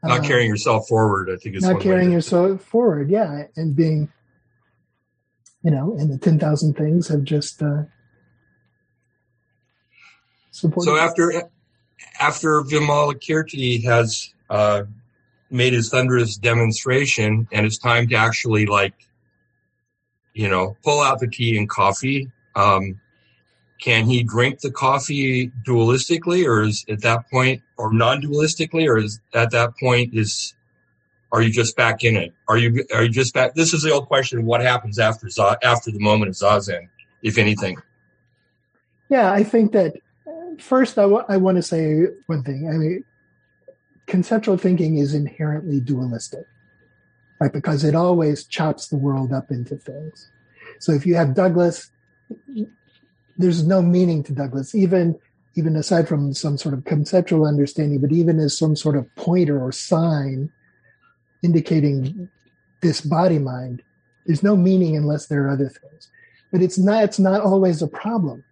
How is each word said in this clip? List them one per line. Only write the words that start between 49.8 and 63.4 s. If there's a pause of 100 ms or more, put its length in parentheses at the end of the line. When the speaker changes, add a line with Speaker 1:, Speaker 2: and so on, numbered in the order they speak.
Speaker 2:
So
if
you
have
Douglas, (1500)
there's
no
meaning
to
Douglas,
even, (380)
even
aside
from
some
sort
of
conceptual
understanding,
but
even
as
some
sort
of
pointer
or
sign (880)
indicating (520)
this
body
mind, (440)